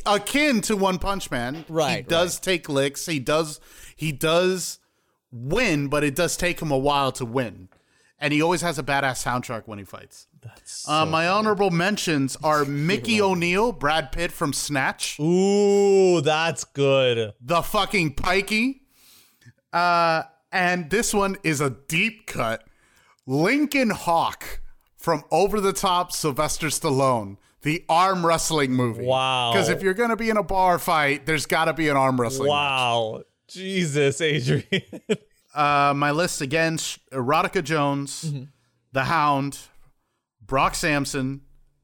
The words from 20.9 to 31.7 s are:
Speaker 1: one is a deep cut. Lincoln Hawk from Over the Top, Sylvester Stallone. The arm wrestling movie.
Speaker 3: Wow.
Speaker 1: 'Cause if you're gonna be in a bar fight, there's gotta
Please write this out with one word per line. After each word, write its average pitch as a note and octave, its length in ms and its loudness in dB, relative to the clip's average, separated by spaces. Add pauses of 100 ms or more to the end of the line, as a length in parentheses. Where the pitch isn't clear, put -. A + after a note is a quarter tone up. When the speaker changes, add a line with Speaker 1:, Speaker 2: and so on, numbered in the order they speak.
Speaker 1:
one G3 320 0
is D3+ 160 0
a C#3+ 80 2
deep F#3+ 580 -4
cut. A2+ 380 -4 (640)
Lincoln B3 600 2
Hawk - 720 -2 (340)
from D#3 360 -2
Over G3+ 280 2
the F#3+ 140 0
Top, F3+ 380 0
Sylvester D3+ 560 -2
Stallone. C3 680 0 (260)
The D#3 260 -2
arm F3+ 340 2
wrestling D#3 500 2
movie. A#2+ 300 0
Speaker 3:
Wow. B2+ 480 0
Speaker 1:
'Cause E3 160 2
if F3 140 -2
you're F#3+ 140 0
gonna A3+ 200 0
be A3+ 140 -4
in G#3+ 80 2
a G3+ 60 0
bar F#3 340 2
fight, D3 480 0
there's D#3 220 0
gotta D#3+ 260 2